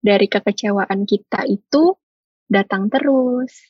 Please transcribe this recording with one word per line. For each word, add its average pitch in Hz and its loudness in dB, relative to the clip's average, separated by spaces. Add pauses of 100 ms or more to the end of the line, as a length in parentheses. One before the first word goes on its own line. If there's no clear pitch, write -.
dari 202 4
kekecewaan 202 -2
kita - -4
itu 302 0 (560)
datang 196 0
terus. 262 0 (160)